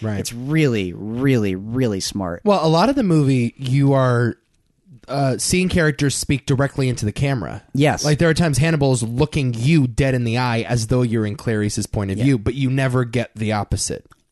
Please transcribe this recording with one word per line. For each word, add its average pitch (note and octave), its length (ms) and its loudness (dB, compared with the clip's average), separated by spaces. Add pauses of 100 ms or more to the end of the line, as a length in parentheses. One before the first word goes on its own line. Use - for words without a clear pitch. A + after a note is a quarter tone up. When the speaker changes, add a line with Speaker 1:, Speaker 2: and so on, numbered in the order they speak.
Speaker 1:
Right. G#2+ 180 -4
Speaker 2:
It's F#2+ 140 -8
really, A#2+ 640 0
really, A2+ 600 0
really A2 440 -2
smart. F#2 440 -6
Speaker 1:
Well, G3 220 2
a - 20 4
lot E3 200 4
of C#4 80 0
the C#4 60 0
movie, C#3 560 2
you C#3 340 2
are, B2 440 2 (720)
uh, C3 300 0
seeing F#3 320 0
characters D3+ 460 2
speak - 320 -2
directly C3+ 420 0
into A#2 160 -4
the G#2 80 0
camera. A#2+ 500 -4 (120)
Speaker 2:
Yes. C3+ 280 2
Speaker 1:
Like, D3+ 160 2
there E3+ 120 4
are D#3 40 2
times D#3 220 2
Hannibal C#3 380 2
is A2+ 80 -2
looking B2+ 500 -2
you C3 340 2
dead C3 280 0
in B2 100 0
the A#2 140 -2
eye A#2 240 0
as A2 240 -2
though B2+ 160 2
you're A2+ 240 0
in G2+ 100 -4
Clarice's G#2+ 500 -2
point G2 260 -4
of F#2+ 40 -2
Speaker 2:
Yeah. A2+ 80 -2
Speaker 1:
view, C3+ 140 4
but A#2+ 160 -4
you C3 160 -2
never C3 340 0
get A#2 300 -4
the G#2+ 180 -4
opposite. - 540 -4 (260)